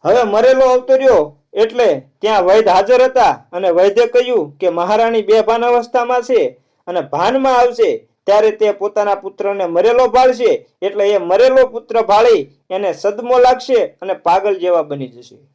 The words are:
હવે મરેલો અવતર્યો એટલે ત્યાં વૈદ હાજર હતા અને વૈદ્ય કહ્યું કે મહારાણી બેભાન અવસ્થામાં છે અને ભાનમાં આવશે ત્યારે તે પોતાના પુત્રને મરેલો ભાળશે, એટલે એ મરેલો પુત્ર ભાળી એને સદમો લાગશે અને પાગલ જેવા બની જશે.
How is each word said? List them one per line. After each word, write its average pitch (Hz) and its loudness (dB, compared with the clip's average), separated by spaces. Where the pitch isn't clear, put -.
હવે 233 2
મરેલો 254 2
અવતર્યો 254 2
એટલે 214 0
ત્યાં 208 0
વૈદ 208 2
હાજર 196 2
હતા 240 0
અને 180 -2
વૈદ્ય 202 2
કહ્યું 240 -2
કે 180 -2
મહારાણી 214 0
બેભાન 220 0
અવસ્થામાં 240 -2
છે 208 -4
અને 175 -6
ભાનમાં 247 -2
આવશે 226 -2
ત્યારે 214 2
તે 214 -2
પોતાના 202 -4
પુત્રને 196 -8
મરેલો 226 0
ભાળશે, 240 0
એટલે 202 -2
એ 208 0
મરેલો 247 2
પુત્ર 226 -6
ભાળી 208 0
એને 190 -4
સદમો 233 -2
લાગશે 254 2
અને 190 -6
પાગલ 190 -2
જેવા 175 -2
બની 143 -10
જશે. 120 -20